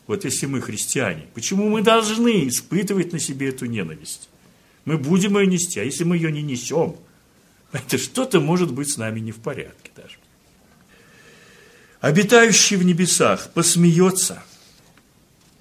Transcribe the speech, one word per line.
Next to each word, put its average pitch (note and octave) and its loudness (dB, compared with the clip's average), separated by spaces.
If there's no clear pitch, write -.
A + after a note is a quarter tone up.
вот G#2 -4
если C#3 -4
мы C3+ -4
христиане, G#2 -6
почему G3 -2
мы G#3+ 0
должны A3 2
испытывать F3+ -2
на D#3+ -6
себе C3+ -4
эту C3 -8
ненависть. D#2+ -10
Мы D#3 -2
будем F#3 2
ее G3 4
нести, F3+ 0
а G2+ -4
если C#3 -4
мы F3 2
ее E3 -2
не D3+ -6
несем, C3 -4
это C3+ -4
что-то B3+ -2
может D#3+ 0
быть C#3+ -6
с - -4
нами A2 -6
не A2 -8
в G#2 -14
порядке - -14
даже. - -20
«Обитающий G#3 4
в F3+ 2
небесах E3 2
посмеется, F3 2